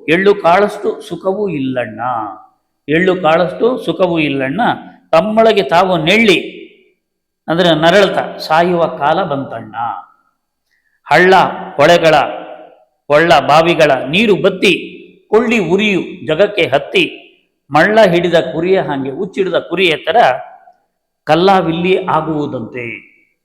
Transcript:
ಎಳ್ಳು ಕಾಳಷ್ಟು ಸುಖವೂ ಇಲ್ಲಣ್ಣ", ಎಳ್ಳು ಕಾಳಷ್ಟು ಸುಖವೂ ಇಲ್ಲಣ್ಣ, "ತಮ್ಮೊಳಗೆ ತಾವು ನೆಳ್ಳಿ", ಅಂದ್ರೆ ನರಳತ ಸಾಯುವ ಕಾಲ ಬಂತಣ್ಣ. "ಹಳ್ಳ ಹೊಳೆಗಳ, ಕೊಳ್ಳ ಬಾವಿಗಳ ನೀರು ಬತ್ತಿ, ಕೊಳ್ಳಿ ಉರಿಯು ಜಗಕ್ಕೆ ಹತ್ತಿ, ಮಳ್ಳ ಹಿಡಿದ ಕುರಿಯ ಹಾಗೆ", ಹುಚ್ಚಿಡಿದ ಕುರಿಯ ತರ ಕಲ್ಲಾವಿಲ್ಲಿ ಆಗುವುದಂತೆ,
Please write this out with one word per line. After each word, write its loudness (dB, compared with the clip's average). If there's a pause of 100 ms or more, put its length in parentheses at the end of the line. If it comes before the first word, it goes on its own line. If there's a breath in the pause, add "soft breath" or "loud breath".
ಎಳ್ಳು 2
ಕಾಳಷ್ಟು 0
ಸುಖವೂ -6
ಇಲ್ಲಣ್ಣ", -6 (880)
ಎಳ್ಳು 0
ಕಾಳಷ್ಟು 0
ಸುಖವೂ -2
ಇಲ್ಲಣ್ಣ, -4 (520)
"ತಮ್ಮೊಳಗೆ 2
ತಾವು 0
ನೆಳ್ಳಿ", 0 (920)
ಅಂದ್ರೆ 0
ನರಳತ 2
ಸಾಯುವ 0
ಕಾಲ -2
ಬಂತಣ್ಣ. -8 (1300)
"ಹಳ್ಳ 4 (420)
ಹೊಳೆಗಳ, 4 (920)
ಕೊಳ್ಳ 4
ಬಾವಿಗಳ 4 (180)
ನೀರು 0
ಬತ್ತಿ, 0 (380)
ಕೊಳ್ಳಿ 2
ಉರಿಯು -2
ಜಗಕ್ಕೆ 0
ಹತ್ತಿ, -2 (480)
ಮಳ್ಳ 2
ಹಿಡಿದ 2
ಕುರಿಯ 0
ಹಾಗೆ", -6
ಹುಚ್ಚಿಡಿದ -6
ಕುರಿಯ 0
ತರ 0 (1080)
ಕಲ್ಲಾವಿಲ್ಲಿ 0
ಆಗುವುದಂತೆ, -6 (440)